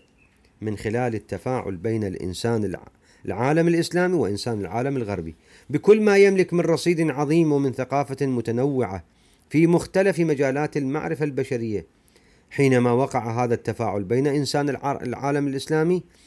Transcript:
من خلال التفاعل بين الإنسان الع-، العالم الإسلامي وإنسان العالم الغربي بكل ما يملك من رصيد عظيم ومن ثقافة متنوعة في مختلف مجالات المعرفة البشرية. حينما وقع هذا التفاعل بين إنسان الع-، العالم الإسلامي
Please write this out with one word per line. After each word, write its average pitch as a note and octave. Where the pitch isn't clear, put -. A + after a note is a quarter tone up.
من G#2
خلال A#2
التفاعل G2+
بين G#2+
الإنسان G2+
الع-، F2+
العالم C#3+
الإسلامي F3
وإنسان G#2+
العالم A#2+
الغربي F#2+
بكل G3
ما G#3
يملك G3
من E3+
رصيد D#3+
عظيم D3
ومن C#3
ثقافة C3+
متنوعة A#2+
في D#3+
مختلف F3
مجالات D3
المعرفة D3
البشرية. A#2+
حينما B2
وقع A#2+
هذا A#2
التفاعل G#2
بين B2
إنسان C#3+
الع-، C3+
العالم C#3
الإسلامي D#3